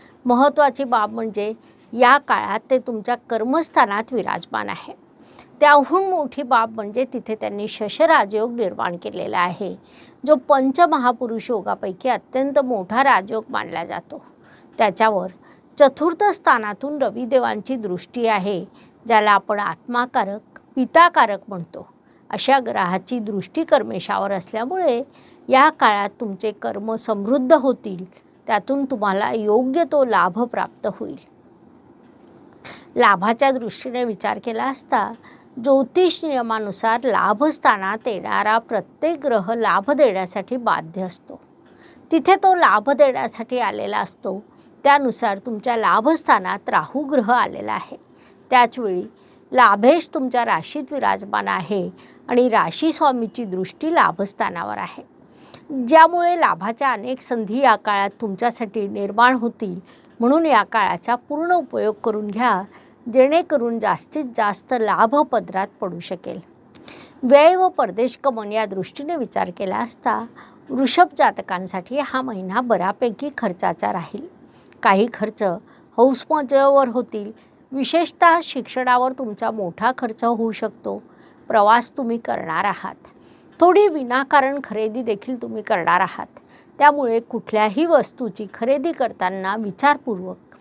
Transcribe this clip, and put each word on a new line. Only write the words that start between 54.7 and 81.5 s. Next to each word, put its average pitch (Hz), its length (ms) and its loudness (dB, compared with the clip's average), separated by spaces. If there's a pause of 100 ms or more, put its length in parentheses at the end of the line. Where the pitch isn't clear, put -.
आहे, - 260 -12 (840)
ज्यामुळे 339 520 4
लाभाच्या 226 520 0
अनेक 247 300 -6
संधी 226 380 -6
या 247 160 6
काळात 202 340 -2 (120)
तुमच्यासाठी 214 640 -4
निर्माण 208 480 2
होतील. 226 400 -4 (440)
म्हणून 285 260 4
या 233 180 4
काळाचा 196 560 -2
पूर्ण 320 340 -4
उपयोग 220 500 -2
करून 214 240 -4
घ्या, 208 340 -2 (460)
जेणेकरून 262 720 2
जास्तीत 208 460 -4 (100)
जास्त 208 380 -2
लाभ 220 500 2
पदरात 190 440 -4 (140)
पडू 175 180 -8
शकेल. 180 400 -12 (840)
व्यय 285 320 8
व 370 140 4
परदेश 226 560 -2
गमन 220 260 -4
या 220 140 0
दृष्टीने 202 500 -8
विचार 196 420 -4
केला 196 200 -4
असता 233 420 -4 (500)
वृषभ 277 480 2
जातकांसाठी 196 840 -2
हा 262 200 -6
महिना 202 400 -6
बऱ्यापैकी 226 760 -2
खर्चाचा 190 560 -2
राहील. 202 320 -10 (580)
काही 208 300 4
खर्च 214 300 -6 (540)
हौसमजेवर 277 880 4
होतील, 226 440 -6 (400)
विशेषतः 330 720 2
शिक्षणावर 254 680 -2
तुमचा 226 400 -6
मोठा 208 460 -2
खर्च 226 260 -6
होऊ 226 280 0
शकतो. - 520 -8 (440)
प्रवास 226 500 4